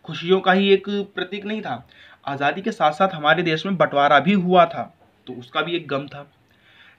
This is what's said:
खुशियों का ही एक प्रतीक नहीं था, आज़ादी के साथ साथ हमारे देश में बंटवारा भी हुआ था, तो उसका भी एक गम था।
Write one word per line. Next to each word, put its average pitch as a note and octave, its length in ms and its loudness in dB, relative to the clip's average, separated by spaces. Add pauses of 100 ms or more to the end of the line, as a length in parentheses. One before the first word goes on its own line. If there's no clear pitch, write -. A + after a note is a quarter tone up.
खुशियों E3+ 360 0
का F#3+ 120 2
ही G3 180 4
एक G3 200 2
प्रतीक G3 560 -8
नहीं G#3+ 160 -6
था, B2+ 280 -10 (360)
आज़ादी C#3+ 360 -4
के A3 100 -4
साथ D#3 200 2
साथ F#3+ 180 0
हमारे D#3+ 340 0
देश D#3+ 220 -2
में F#3+ 120 -4
बंटवारा D3 420 4
भी D#3+ 140 2
हुआ F3+ 320 4
था, C3+ 320 -10 (300)
तो B2+ 60 -12
उसका B2 280 -6
भी E3 100 -6
एक E3 160 -6
गम C#3+ 200 -4
था। C#3+ 240 -18 (680)